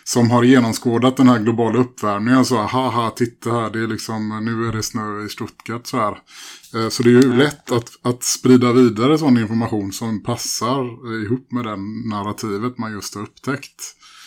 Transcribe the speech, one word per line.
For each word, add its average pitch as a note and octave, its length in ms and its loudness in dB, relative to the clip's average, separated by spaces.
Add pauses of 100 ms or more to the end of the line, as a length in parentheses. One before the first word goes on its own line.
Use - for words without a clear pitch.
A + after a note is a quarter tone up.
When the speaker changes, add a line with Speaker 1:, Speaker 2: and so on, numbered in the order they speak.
Speaker 1:
som A#2 260 2
har A#2+ 140 4
genomskådat B2 720 4
den C3 120 6
här B2 140 6
globala A2+ 360 0
uppvärmningen A#2+ 640 0
och A#2+ 60 2
så, B2 100 0
"Haha, A#2 540 -2
titta A#2 420 -6
här, A2+ 180 -4
det A2 120 -8
är A2+ 40 -4
liksom, G#2+ 580 -8
nu A2+ 240 -4
är G#2+ 40 -4
det G#2+ 100 -4
snö G#2+ 420 -8
i G#2 40 -10
Stuttgart", A2+ 580 -12
så C3+ 100 -6
här. G#2+ 220 -2 (560)
Eh, A2+ 140 -2
så - 140 -4
det A#2+ 60 6
är A#2+ 40 8 (100)
ju - 20 8
Speaker 2:
Mm. B2 140 4
Speaker 1:
lätt D3 340 0
att, A#2+ 160 -4 (140)
att B2 220 -4
sprida B2 480 4
vidare B2 460 4
sån C3+ 200 4
information A2 540 -2
som A2+ 300 -6
passar, A#2+ 920 -6
eh, A2 100 -6
ihop B2 280 -6
med A#2+ 120 -4
den G#2+ 440 -8
narrativet G#2 720 -6
man A2 140 -8
just G2 220 -12
har G#2 80 -10
upptäckt. - 600 -10 (440)